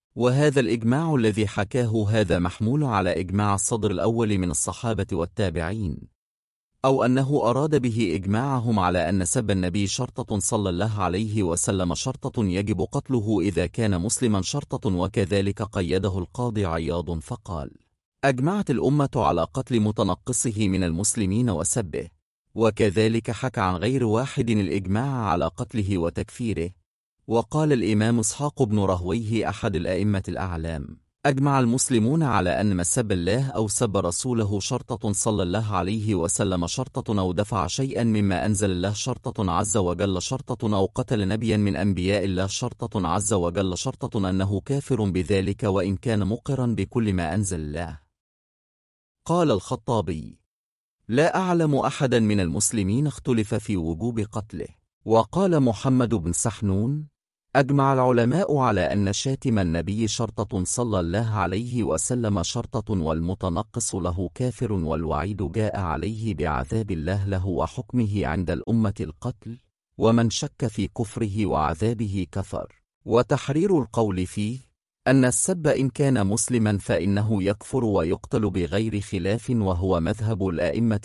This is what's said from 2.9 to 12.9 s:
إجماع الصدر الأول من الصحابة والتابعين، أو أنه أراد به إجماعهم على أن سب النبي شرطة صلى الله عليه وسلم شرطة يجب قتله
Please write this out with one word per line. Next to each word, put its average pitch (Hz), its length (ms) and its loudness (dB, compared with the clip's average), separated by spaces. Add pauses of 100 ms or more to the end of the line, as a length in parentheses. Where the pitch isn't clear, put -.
إجماع 101 340 0
الصدر 104 360 0
الأول 107 480 2
من 90 120 0
الصحابة 98 600 -2
والتابعين، 87 840 -2 (840)
أو 135 200 4
أنه 131 460 2
أراد 143 320 2
به 113 320 0
إجماعهم 113 640 0
على 90 300 2
أن 92 160 2
سب 110 260 0
النبي 95 360 0
شرطة 120 520 -4
صلى 98 320 0
الله 104 320 -2
عليه 104 400 0
وسلم 90 520 0
شرطة 127 500 -4
يجب 98 360 0
قتله 113 600 -2